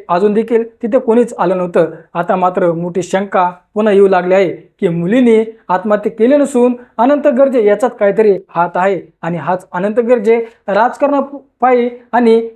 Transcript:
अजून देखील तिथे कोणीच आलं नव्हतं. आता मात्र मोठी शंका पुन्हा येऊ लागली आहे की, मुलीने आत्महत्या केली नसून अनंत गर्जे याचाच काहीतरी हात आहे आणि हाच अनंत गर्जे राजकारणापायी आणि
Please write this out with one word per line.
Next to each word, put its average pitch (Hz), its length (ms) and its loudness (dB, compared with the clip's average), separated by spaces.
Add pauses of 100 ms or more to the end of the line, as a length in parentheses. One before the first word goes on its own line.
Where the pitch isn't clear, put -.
अजून 190 240 0
देखील 226 500 -2
तिथे 233 160 0
कोणीच 233 400 0
आलं 185 200 0
नव्हतं. 175 280 0 (280)
आता 175 220 -2
मात्र 180 360 0
मोठी 175 300 -6
शंका 190 500 -2 (220)
पुन्हा 214 180 0
येऊ 196 160 4
लागली 180 260 0
आहे 190 180 2 (280)
की, 196 80 0
मुलीने 220 680 0 (100)
आत्महत्या 208 440 -2
केली 247 240 2
नसून 247 400 0 (220)
अनंत 285 280 2
गर्जे 254 400 2
याचाच 208 300 0
काहीतरी 202 420 2 (100)
हात 175 260 -2
आहे 185 260 -2 (220)
आणि 170 140 -6
हाच 170 360 -6
अनंत 208 280 -2
गर्जे 226 440 0 (240)
राजकारणापायी 247 1200 0 (220)
आणि 226 440 2